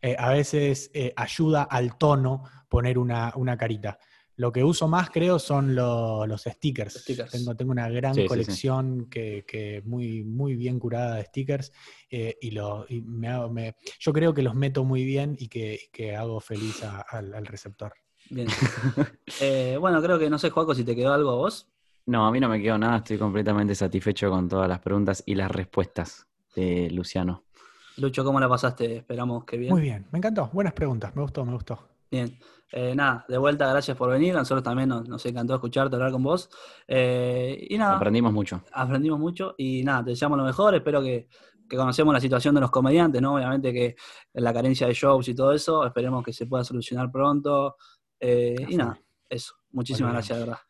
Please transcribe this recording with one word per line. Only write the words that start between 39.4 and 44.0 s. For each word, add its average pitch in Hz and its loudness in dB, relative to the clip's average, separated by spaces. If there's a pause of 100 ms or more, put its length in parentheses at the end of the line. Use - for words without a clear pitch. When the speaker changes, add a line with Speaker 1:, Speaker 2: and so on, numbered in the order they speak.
Speaker 2:
y 131 -2
nada, 131 0
te 123 -4
deseamos 143 0
lo 135 0
mejor, 196 4
espero 143 2
que, 127 -4 (420)
que 127 -6
conocemos 131 4
la 127 4
situación 135 4
de 139 6
los 127 2
comediantes, 135 4
¿no? 139 2
Obviamente 131 0
que 120 0 (380)